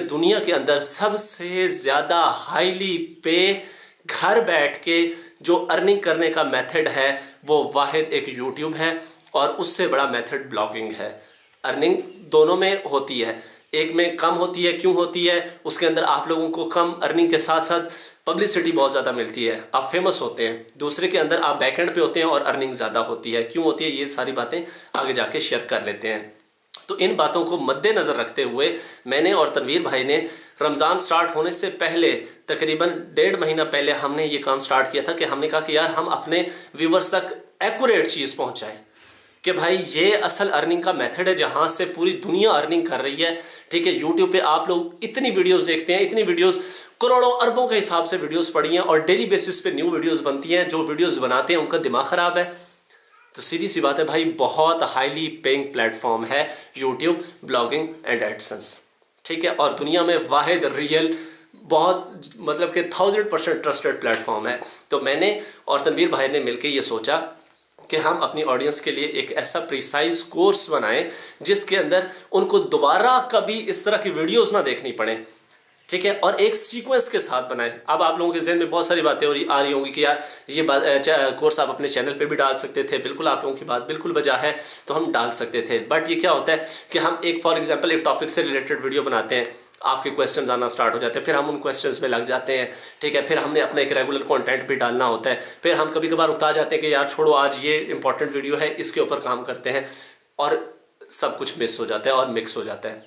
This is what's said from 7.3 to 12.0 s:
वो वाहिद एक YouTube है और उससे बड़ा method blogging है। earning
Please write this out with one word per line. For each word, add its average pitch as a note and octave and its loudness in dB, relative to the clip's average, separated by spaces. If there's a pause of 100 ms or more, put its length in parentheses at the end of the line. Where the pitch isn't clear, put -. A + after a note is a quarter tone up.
वो D3 4 (120)
वाहिद D3 0
एक C3+ -4
YouTube C#3 -6
है D#3+ -2 (340)
और C#3+ 2
उससे E3+ 0
बड़ा C#3 2
method B2+ -6
blogging G#2+ -4
है। - -12 (280)
earning C#3 2 (320)